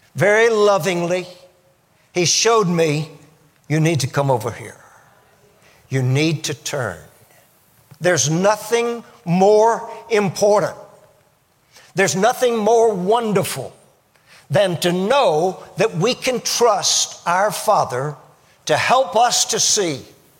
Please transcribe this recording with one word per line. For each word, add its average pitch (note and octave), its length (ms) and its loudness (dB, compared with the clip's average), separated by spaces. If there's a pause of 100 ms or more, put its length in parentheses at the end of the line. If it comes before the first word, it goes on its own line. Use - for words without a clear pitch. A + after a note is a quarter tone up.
(140)
very G#3 340 2
lovingly, F#3 760 0 (880)
he F3 120 0
showed A3 440 2
me, D#3+ 420 0 (560)
"You D3+ 140 0
need D#3+ 200 2
to C3 60 -4
come C#3 240 -2
over A#2 220 -2
here. - 320 -18 (1040)
You C3+ 140 -2
need D3 420 0
to D3+ 100 -6
turn." A2+ 480 -8 (960)
There's D#3+ 300 0
nothing A3 720 -2 (220)
more G#3 680 2 (180)
important. G3+ 680 0 (1160)
There's E3+ 200 0
nothing A#3 420 0
more A3+ 380 4
wonderful F#3+ 760 -2 (760)
than F3+ 320 2
to F3 120 0
know F#3 720 0 (120)
that G3 200 0
we G#3 180 0
can B3 260 -4
trust - 840 0
our F#3 240 0
Father C#3+ 680 -2 (500)
to D3+ 100 2
help G3+ 400 0
us A#3 300 2
to A3+ 120 -4
see E3 480 -2 (340)